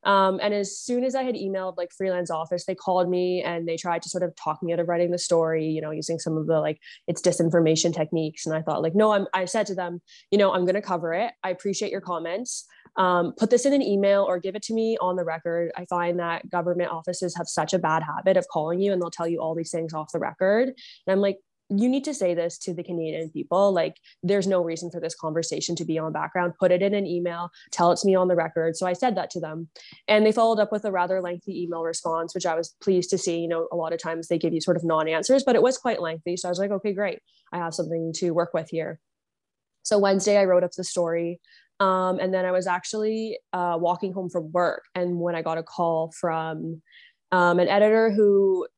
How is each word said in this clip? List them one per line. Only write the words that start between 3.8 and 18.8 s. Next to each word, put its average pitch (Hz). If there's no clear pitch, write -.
to 175
sort 180
of 170
talk 156
me 170
out 170
of 170
writing 175
the 175
story, 160
you 156
know, 156
using 156
some 160
of 156
the, 160
like, 151
it's 175
disinformation 165
techniques. 156
And 156
I 160
thought, 156
like, 160
"No," 214
I'm, 196
I 185
said 214
to 196
them, 175
you 202
know, 202
"I'm 180
gonna 190
cover 175
it. 208
I 190
appreciate 190
your 196
comments. 180
Um, 180
put 220
this 240
in 277
an 277
email 196
or 180
give 190
it 208
to 226
me 226
on 180
the 180
record." 170
I 180
find 175
that 170
government 175
offices 170
have 170
such -
a 185
bad 160
habit 156
of 175
calling 165